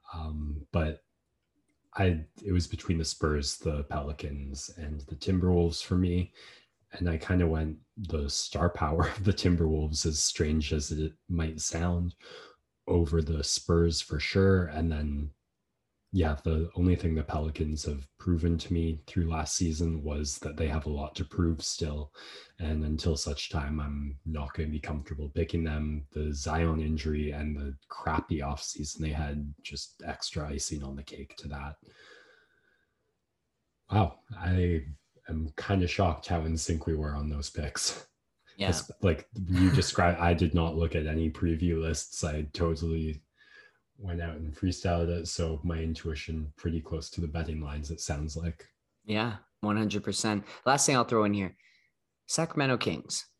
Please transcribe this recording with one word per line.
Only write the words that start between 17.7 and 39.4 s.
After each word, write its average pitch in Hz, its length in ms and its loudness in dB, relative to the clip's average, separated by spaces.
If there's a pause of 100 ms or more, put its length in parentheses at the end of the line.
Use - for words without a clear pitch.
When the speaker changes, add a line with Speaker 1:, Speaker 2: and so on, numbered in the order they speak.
Speaker 1:
have 69 240 -4 (100)
proven 85 380 2
to - 160 -4
me 82 340 0
through 85 220 0
last 78 280 -2
season 80 460 0
was 73 360 -4
that 76 180 -8
they 80 120 0
have 76 180 0
a 76 40 -2
lot 71 260 -4
to - 100 -4
prove 82 360 2
still. 73 520 -4 (440)
And 78 240 -2
until 76 320 0
such - 360 -4
time, 76 280 -2
I'm 71 460 -4
not 73 300 -4
gonna 78 160 -2
be 73 100 -4
comfortable 73 480 -6
picking 82 360 0
them. 76 480 -2
The 76 200 -2
Zion 78 480 0
injury 76 520 0
and 76 220 -4
the 71 220 -6 (120)
crappy 78 500 -2
offseason 71 640 -6
they 78 100 0
had, 73 500 -4
just - 460 -12
extra 76 420 -6
icing 73 340 -4
on 69 140 -8
the 71 60 -12
cake - 340 -14
to - 120 -12
that. 71 280 -8 (2250)
Wow, 98 280 4 (180)
I 87 480 2 (440)
am 78 280 -4
kinda 95 300 2
shocked 85 400 0
how 85 160 0
in 80 140 0
sync 80 300 -2
we 82 80 2
were 76 200 -2
on 73 140 -2
those 73 220 -4
picks. - 560 -4 (500)
Speaker 2:
Yeah. 95 140 0
Speaker 1:
Esp-, 80 200 -2 (120)
like 85 260 2 (200)